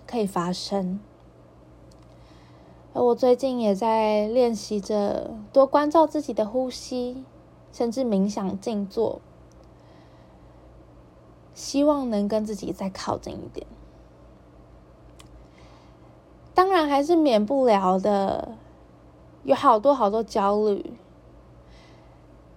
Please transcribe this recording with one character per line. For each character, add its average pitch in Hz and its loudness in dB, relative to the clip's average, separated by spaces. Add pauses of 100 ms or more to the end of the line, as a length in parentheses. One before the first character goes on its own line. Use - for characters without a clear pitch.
可 240 -8
以 214 0
发 180 -2
声。 190 -4 (1900)
而 247 0
我 240 6
最 247 4
近 254 -2
也 208 2
在 214 2
练 240 2
习 202 -6
着 202 -2 (240)
多 269 6
关 294 2
照 320 6
自 302 -4
己 262 -6
的 214 -2
呼 254 -4
吸， 247 -10 (480)
甚 233 -2
至 262 -2
冥 202 0
想 196 -6
静 202 -6
坐， - -4 (2250)
希 - -2
望 285 0
能 202 0
跟 214 -2
自 214 -8
己 - -8
再 190 -8
靠 - -6
近 - -10
一 - -14
点。 - -14 (3000)
当 381 4
然 311 2
还 285 2
是 339 2
免 240 2
不 269 2
了 190 2
的， 202 -2 (880)
有 269 2
好 254 4
多 277 4
好 226 2
多 220 -2
焦 208 0
虑。 - -2 (1600)